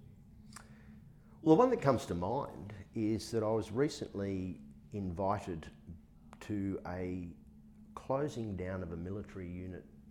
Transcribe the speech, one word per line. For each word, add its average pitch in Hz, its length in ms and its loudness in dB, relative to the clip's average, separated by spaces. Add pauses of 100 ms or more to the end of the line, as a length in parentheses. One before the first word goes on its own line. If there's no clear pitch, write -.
(1400)
Well, 156 140 12
the - 40 8
one 254 100 8
that 240 100 4
comes 135 260 6
to 95 80 0
mind 98 600 -2 (200)
is 107 360 2
that 113 120 2
I 107 80 4
was 107 220 2
recently 98 880 -2 (320)
invited 95 720 -2 (760)
to 98 460 -2
a 90 420 -4 (640)
closing 127 600 -2
down 92 260 -2
of 85 100 -6
a 85 40 -4
military 92 520 -6
unit 90 360 -8 (260)